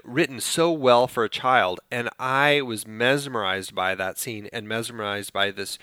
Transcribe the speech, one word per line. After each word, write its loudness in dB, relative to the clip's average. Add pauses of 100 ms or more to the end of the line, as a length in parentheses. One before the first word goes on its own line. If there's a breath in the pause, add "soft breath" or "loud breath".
written -2
so 2
well 6
for -2
a 0
child, 2 (100)
and -4 (100)
I 2
was -8
mesmerized -2
by -2
that -4
scene -10
and -8
mesmerized -6
by 0
this -8